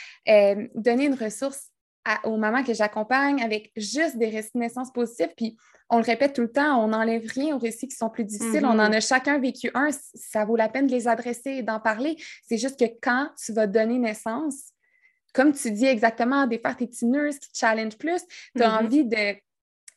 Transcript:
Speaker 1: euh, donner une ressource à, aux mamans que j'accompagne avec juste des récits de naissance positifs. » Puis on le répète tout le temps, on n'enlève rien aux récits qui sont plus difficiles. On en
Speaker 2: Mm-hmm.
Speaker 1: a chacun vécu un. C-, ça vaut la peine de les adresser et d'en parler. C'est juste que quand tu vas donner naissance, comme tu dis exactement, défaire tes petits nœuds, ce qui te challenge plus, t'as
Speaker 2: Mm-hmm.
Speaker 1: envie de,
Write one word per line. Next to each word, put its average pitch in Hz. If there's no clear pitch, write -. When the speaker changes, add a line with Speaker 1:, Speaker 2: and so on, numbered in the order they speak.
Speaker 1:
euh, 202
donner 240
une 277
ressource 247
à, 214
aux 220
mamans 220
que 233
j'accompagne 240
avec 214
juste 240
des 220
récits 214
de 247
naissance 240
positifs. » 240
Puis 226
on 233
le 226
répète 240
tout 247
le 233
temps, 277
on 214
n'enlève 226
rien 285
aux 247
récits 226
qui -
sont 226
plus 233
difficiles. 214
On 220
en 214
Speaker 2:
Mm-hmm. 214
Speaker 1:
a 220
chacun 269
vécu 240
un. 285
C-, 285
ça -
vaut 226
la 220
peine 269
de 240
les 240
adresser 240
et 262
d'en 220
parler. 233
C'est 226
juste 262
que 240
quand 269
tu 226
vas 220
donner 220
naissance, 240
comme 285
tu 247
dis 208
exactement, 240
défaire 226
tes 247
petits -
nœuds, 294
ce 285
qui -
te -
challenge 220
plus, 349
t'as 226
Speaker 2:
Mm-hmm. 233
Speaker 1:
envie 269
de, 208